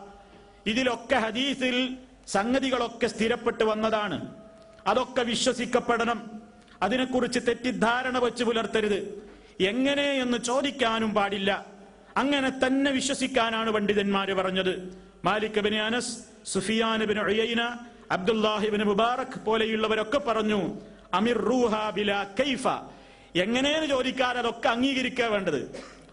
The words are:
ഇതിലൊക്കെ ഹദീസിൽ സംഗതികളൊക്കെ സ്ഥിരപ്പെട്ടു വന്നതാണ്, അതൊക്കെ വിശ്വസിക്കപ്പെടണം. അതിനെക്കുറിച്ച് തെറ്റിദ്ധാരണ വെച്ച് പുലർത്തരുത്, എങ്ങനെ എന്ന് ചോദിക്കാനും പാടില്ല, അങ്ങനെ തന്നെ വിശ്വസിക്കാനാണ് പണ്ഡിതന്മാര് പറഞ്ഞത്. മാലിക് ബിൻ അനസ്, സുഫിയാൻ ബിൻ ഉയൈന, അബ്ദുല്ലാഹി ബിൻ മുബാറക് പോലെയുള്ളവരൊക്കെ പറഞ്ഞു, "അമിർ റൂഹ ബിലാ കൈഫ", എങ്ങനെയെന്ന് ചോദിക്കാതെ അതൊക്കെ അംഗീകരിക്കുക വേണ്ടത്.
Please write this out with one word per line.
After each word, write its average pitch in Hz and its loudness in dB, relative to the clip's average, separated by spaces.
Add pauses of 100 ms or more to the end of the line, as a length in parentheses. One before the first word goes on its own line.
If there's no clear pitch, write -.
(640)
ഇതിലൊക്കെ 240 0
ഹദീസിൽ 254 0 (300)
സംഗതികളൊക്കെ 247 0
സ്ഥിരപ്പെട്ടു 226 0
വന്നതാണ്, 214 -2 (520)
അതൊക്കെ 247 0
വിശ്വസിക്കപ്പെടണം. 240 0 (500)
അതിനെക്കുറിച്ച് 247 0
തെറ്റിദ്ധാരണ 240 0
വെച്ച് 240 0
പുലർത്തരുത്, 220 0 (360)
എങ്ങനെ 262 2
എന്ന് 254 0
ചോദിക്കാനും 233 0
പാടില്ല, 202 0 (520)
അങ്ങനെ 269 2
തന്നെ 262 2
വിശ്വസിക്കാനാണ് 247 0
പണ്ഡിതന്മാര് 202 2
പറഞ്ഞത്. 185 -2 (280)
മാലിക് 214 0
ബിൻ 208 0
അനസ്, 220 -2 (260)
സുഫിയാൻ 220 0
ബിൻ 208 0
ഉയൈന, 233 0 (340)
അബ്ദുല്ലാഹി 214 2
ബിൻ 208 0
മുബാറക് 233 0
പോലെയുള്ളവരൊക്കെ 220 0
പറഞ്ഞു, 214 0 (400)
"അമിർ 220 2
റൂഹ 214 2
ബിലാ 202 0
കൈഫ", 247 -2 (680)
എങ്ങനെയെന്ന് 269 2
ചോദിക്കാതെ 254 0
അതൊക്കെ 233 0
അംഗീകരിക്കുക 254 0
വേണ്ടത്. 196 0 (560)